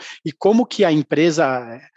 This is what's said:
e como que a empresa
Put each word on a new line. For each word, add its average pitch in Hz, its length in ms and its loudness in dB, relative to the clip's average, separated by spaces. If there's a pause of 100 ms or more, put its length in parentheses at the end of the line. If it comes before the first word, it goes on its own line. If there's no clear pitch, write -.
(240)
e 156 80 -6
como 226 340 2
que - 180 0
a 170 60 2
empresa 143 920 0 (160)